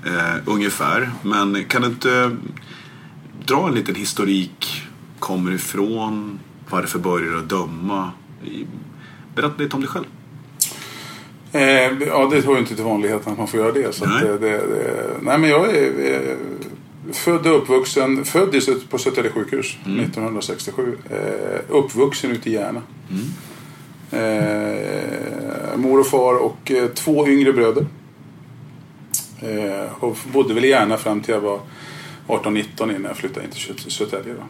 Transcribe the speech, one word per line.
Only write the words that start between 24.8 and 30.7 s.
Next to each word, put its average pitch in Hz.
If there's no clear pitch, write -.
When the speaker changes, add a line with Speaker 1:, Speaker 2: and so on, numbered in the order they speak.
Speaker 2:
mor 131
och 135
far 127
och, 123
eh, 127
två 147
yngre 139
bröder. 120
Eh, 104
och 113
bodde 135
väl 120
i 135
Järna 110